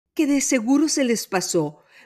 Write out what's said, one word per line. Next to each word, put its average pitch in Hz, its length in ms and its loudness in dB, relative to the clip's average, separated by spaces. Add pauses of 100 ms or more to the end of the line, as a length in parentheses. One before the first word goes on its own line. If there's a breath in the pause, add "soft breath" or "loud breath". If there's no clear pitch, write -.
(140)
que 311 120 0
de 277 140 2
seguro 269 480 2
se 294 160 0
les 233 220 -2
pasó, 175 520 -2 (260 soft breath)